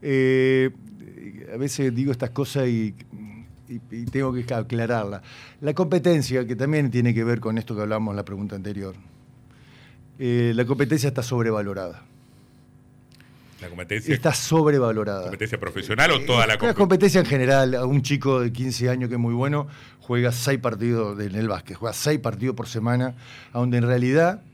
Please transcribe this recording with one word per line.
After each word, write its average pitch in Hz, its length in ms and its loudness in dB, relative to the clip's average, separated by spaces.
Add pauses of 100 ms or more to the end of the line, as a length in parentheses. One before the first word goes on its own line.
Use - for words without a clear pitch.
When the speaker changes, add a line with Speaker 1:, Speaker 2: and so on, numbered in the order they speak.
Speaker 1:
Eh, 131 680 4 (840)
a - 20 -8
veces 135 380 -2
digo 135 160 0
estas 120 200 -4
cosas 135 360 -2
y, 110 260 0 (760)
y, 127 60 -14 (180)
y 117 140 -10
tengo 131 280 -2
que 123 180 -4
aclararla. 113 720 -2 (380)
La 143 140 -2
competencia, 147 720 2
que 117 120 -6
también 139 340 0
tiene 120 240 2
que 117 80 0
ver 117 160 0
con 113 180 -4
esto 113 200 -6
que 104 60 -4
hablamos 107 280 -2
en 101 60 -6
la 101 80 -6
pregunta 101 320 -8
anterior, 98 400 -10 (1200)
eh, 120 380 2
la 123 80 2
competencia 139 420 0
está 123 160 -2
sobrevalorada. 104 800 -4 (1600)
Speaker 2:
¿La 95 80 -14
competencia? 95 460 -2
Speaker 1:
Está 131 200 2
sobrevalorada. 117 880 2
Speaker 2:
¿Competencia 98 360 -6
profesional 98 520 0
o 151 60 4
Speaker 1:
Eh, - 100 -2
Speaker 2:
toda 120 140 4
la 110 140 4
Speaker 1:
la 104 40 -4
Speaker 2:
competencia? 226 160 2
Speaker 1:
competencia 190 460 6
en 151 60 4
general. 131 480 4 (120)
Un 135 160 2
chico 131 380 2
de 117 120 0
quince 123 380 -2
años 127 180 -2
que 120 60 -4
es 120 60 -2
muy 117 140 0
bueno, 143 340 -2 (320)
juega 120 320 0
seis 135 260 0
partidos 113 580 -2
de, 104 100 -4
en 95 80 -6
el 110 140 -2
básquet, 95 280 -6
juega 113 180 -6
seis 147 260 0
partidos 120 360 -4
por 117 120 -8
semana, 123 460 -2 (380)
a 120 60 -6
donde 123 200 0
en 117 80 2
realidad 131 560 2 (120)